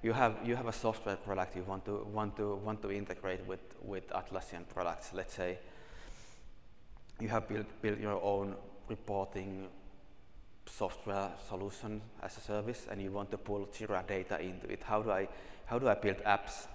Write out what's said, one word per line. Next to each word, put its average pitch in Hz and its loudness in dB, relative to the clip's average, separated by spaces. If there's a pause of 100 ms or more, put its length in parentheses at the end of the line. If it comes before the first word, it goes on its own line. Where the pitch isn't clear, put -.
you 113 6
have, 117 6
you 120 4
have 123 0
a - 0
software 107 2
product 95 0
you 90 -2
want 95 -2
to, 104 0
want 104 0
to, 104 2
want 104 -2
to 101 0
integrate 95 -2
with, 95 -4 (200)
with 95 -4
Atlassian 90 -4
products. 85 0
Let's 92 -4
say 90 0 (1600)
you 110 0
have 110 2
built, 107 0 (160)
built 107 4
your 104 2
own 98 4 (320)
reporting 98 -2 (960)
software 98 0 (200)
solution 104 -2 (200)
as - -6
a - -10
service, 104 0
and 98 -2
you 95 0
want 101 -2
to 104 -2
pull 104 0
Jira 101 0
data 95 2
into 90 -2
it. - -2
How 107 6
do 110 4
I, 95 6 (380)
how 117 2
do 127 8
I 104 12
build 98 4
apps - 4